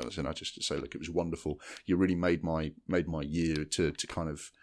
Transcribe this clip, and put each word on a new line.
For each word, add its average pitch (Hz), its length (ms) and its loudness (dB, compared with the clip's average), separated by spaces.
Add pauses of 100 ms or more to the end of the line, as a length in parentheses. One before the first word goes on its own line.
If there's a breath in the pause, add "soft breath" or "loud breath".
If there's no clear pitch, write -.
(180)
and 71 100 -2
I 78 60 -2
just - 280 -10
say, - 140 -2
"Look, 69 180 -4
it - 60 -8
was - 100 -8
wonderful. 82 520 -2 (240 loud breath)
You 90 100 4
really 92 200 6
made 87 280 4
my, 80 300 0 (140)
made 87 200 2
my 80 140 -2
year 78 420 0
to, 76 280 2
to - 160 -6
kind 82 220 -4
of, 73 220 -10 (120)